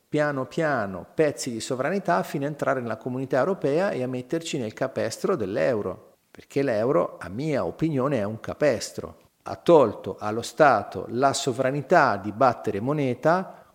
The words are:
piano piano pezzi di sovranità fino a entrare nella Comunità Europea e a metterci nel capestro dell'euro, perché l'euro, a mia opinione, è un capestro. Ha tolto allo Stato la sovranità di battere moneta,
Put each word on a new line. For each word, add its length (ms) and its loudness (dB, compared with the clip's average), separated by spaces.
piano 380 0
piano 680 -2
pezzi 380 0
di 80 -6
sovranità 640 -2
fino 200 -4
a 40 -2
entrare 320 -2
nella 160 -6
Comunità 420 -4
Europea 520 0
e 120 -4
a 60 -2
metterci 500 -6
nel 160 -4
capestro 640 -2
dell'euro, 800 -2
perché 320 -6
l'euro, 580 0
a 80 -12
mia 360 -4
opinione, 540 -2
è 60 0
un 160 -6
capestro. 800 -4
Ha 120 -8
tolto 600 4
allo 240 -4
Stato 680 2
la 220 2
sovranità 840 2
di 160 -6
battere 480 2
moneta, 840 0